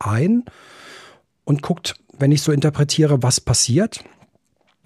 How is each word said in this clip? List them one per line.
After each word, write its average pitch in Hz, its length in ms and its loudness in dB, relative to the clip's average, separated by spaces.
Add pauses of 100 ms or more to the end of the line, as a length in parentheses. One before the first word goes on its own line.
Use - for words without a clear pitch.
ein 175 440 0 (1000)
und 147 180 0
guckt, - 320 -6 (240)
wenn 139 140 2
ich 151 100 2
so 156 100 0
interpretiere, 147 680 0
was 123 180 0
passiert. - 640 -2 (800)